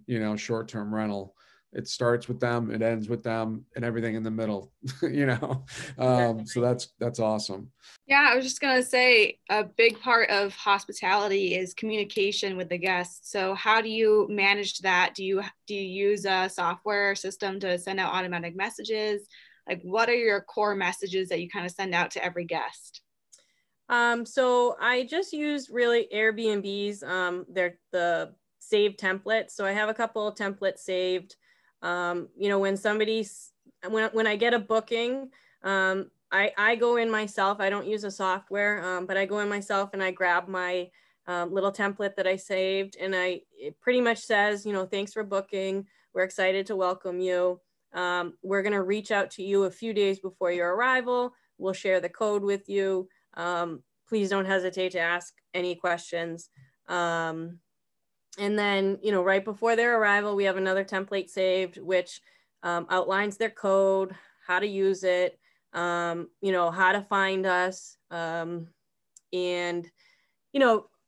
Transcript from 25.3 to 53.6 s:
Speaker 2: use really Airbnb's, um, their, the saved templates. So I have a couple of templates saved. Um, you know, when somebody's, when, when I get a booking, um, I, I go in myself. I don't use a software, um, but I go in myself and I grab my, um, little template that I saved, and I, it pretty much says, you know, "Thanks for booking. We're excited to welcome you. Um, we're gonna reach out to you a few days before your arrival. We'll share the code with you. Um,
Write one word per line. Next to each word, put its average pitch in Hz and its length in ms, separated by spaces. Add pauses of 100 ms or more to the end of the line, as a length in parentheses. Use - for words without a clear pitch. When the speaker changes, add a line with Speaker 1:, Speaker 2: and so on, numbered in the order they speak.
Speaker 2:
use 294 380
really 233 420
Airbnb's, 208 880
um, 180 480
their, 180 300 (120)
the 170 440 (240)
saved 208 400
templates. 196 520
So 202 140
I 196 60
have 214 180
a 220 60
couple 226 320
of 208 80
templates 196 440
saved. 185 560 (460)
Um, 175 460 (100)
you 202 120
know, 196 100
when 196 180
somebody's, 214 760 (360)
when, 220 240
when 220 160
I 208 80
get 226 180
a 233 60
booking, 233 720 (320)
um, 190 480 (200)
I, 196 240
I 220 200
go 240 220
in 226 120
myself. 208 500
I 196 120
don't 202 160
use 214 160
a 196 80
software, 196 720
um, 185 240
but 190 100
I 196 80
go 202 140
in 208 100
myself 202 440
and 196 100
I 185 80
grab 180 360
my, 180 420 (360)
um, 175 260
little 196 200
template 202 440
that 185 120
I 190 100
saved, 190 600
and 190 160
I, 180 260 (100)
it 139 300
pretty 247 200
much 233 180
says, 208 460
you 208 80
know, 190 120
"Thanks 202 280
for 220 100
booking. 196 640 (260)
We're 185 100
excited 190 440
to 208 80
welcome 185 440
you. 180 400 (340)
Um, 180 400 (100)
we're 196 200
gonna 202 200
reach 202 280
out 196 200
to 190 120
you 196 200
a 185 80
few 226 220
days 196 260
before 185 320
your 175 240
arrival. 247 580 (240)
We'll 190 160
share 185 260
the 175 100
code 208 340
with 202 260
you. 190 380 (280)
Um, 170 480 (240)